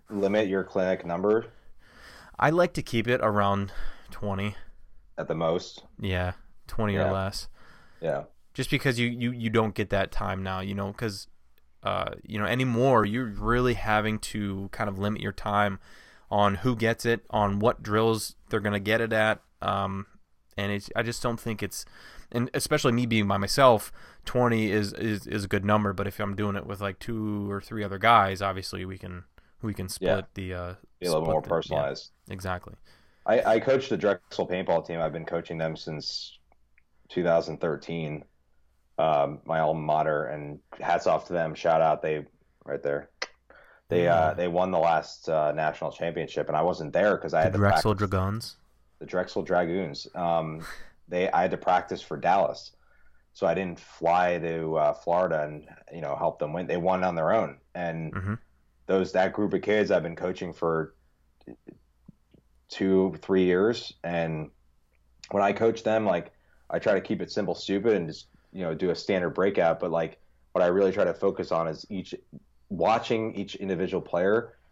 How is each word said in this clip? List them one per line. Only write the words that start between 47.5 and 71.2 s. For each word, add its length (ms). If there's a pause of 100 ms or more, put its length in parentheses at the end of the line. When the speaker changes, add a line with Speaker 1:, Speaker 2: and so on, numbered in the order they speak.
Speaker 1:
to 60
Speaker 2:
Drexel 360
Speaker 1:
practice. 140
Speaker 2:
Dragoons? 480 (420)
Speaker 1:
The 60
Drexel 380
Dragoons. 720
Um, 500 (440)
they, 200
I 120
had 100
to 60
practice 440
for 160
Dallas, 540 (640)
so 120
I 100
didn't 240
fly 600
to, 380
uh, 160
Florida 500
and, 240 (260)
you 80
know, 140
help 240
them 140
win. 140
They 100
won 260
on 120
their 180
own, 240 (180)
and 380
Speaker 2:
Mm-hmm. 200 (520)
Speaker 1:
those, 260
that 220
group 200
of 80
kids 300
I've 120
been 120
coaching 380
for 400 (1800)
two, 520
three 220
years, 500 (100)
and 460 (800)
when 120
I 100
coach 300
them, 220
like, 260 (380)
I 100
try 140
to 80
keep 200
it 100
simple, 240
stupid, 400
and 120
just, 200 (240)
you 120
know, 100
do 160
a 60
standard 360
breakout. 480
But, 120
like, 280 (320)
what 120
I 40
really 240
try 140
to 80
focus 380